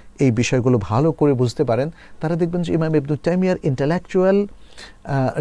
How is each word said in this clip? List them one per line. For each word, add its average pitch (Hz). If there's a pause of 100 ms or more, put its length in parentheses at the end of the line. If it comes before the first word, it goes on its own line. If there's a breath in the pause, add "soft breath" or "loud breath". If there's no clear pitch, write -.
(180 soft breath)
এই 135
বিষয়গুলো 123
ভালো 113
করে 147
বুঝতে 127
পারেন, 123 (300 soft breath)
তারা 160
দেখবেন 175
যে 175
ইমাম 160
ইবনু 147
তাইমিয়ার 185
ইন্টেলেকচুয়াল, 180 (580 loud breath)
আ, 131 (100)